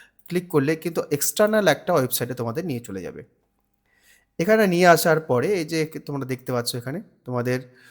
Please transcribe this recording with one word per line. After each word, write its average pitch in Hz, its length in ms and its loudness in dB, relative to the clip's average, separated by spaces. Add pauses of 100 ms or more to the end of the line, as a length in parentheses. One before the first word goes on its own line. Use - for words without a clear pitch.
(280)
ক্লিক 180 200 -4
করলে 151 280 0
কিন্তু 165 260 -6 (100)
এক্সটার্নাল 214 560 0
একটা 156 260 0
ওয়েবসাইটে 127 400 -2
তোমাদের 120 320 -6
নিয়ে 131 140 -4
চলে 98 220 -12
যাবে। 76 220 -14 (1160)
এখানে 214 280 4
নিয়ে 180 200 4
আসার 160 320 6
পরে 127 280 0
এই 185 180 -2
যে 160 200 -2 (200)
তোমরা 139 200 -6
দেখতে 131 260 -8
পাচ্ছ 120 240 -4
এখানে 131 240 -8 (260)
তোমাদের 123 340 -2 (320)